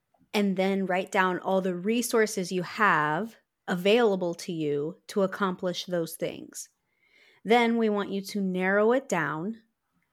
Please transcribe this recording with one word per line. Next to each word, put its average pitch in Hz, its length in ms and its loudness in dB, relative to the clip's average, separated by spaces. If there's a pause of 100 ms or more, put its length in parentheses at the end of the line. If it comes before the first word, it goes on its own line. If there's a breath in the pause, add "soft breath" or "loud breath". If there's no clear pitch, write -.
(340)
and 202 220 0
then 190 300 0
write 185 260 -2
down 185 280 2
all 190 220 0
the 185 140 -2
resources 214 760 0
you 180 120 -2
have 170 720 0 (320)
available 190 640 2
to - 180 -12
you 151 460 -4 (100)
to 202 160 0
accomplish 185 640 -4
those 170 300 -4
things. - 540 -10 (760 soft breath)
Then 233 320 4
we 226 120 2
want 202 200 -2
you 196 120 -4
to 196 200 -6
narrow 190 500 2
it 262 160 0
down 165 500 -2 (560)